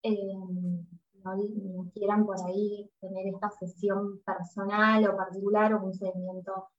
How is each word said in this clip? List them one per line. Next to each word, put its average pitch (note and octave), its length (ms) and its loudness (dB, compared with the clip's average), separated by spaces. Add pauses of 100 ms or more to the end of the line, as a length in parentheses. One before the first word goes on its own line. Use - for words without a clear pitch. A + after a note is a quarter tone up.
eh, G3 320 0 (880)
no, F#3+ 120 -4
no G3 580 -4
quieran G#3 320 4
por F#3+ 100 -2 (100)
ahí G#3 440 -2 (100)
tener F#3+ 280 -6
esta F#3+ 220 -4
sesión G3 760 -2
personal G#3 840 4
o F#3+ 80 2
particular G3+ 580 2
o G3 100 0
un F#3 100 -2
seguimiento F#3 720 -6 (100)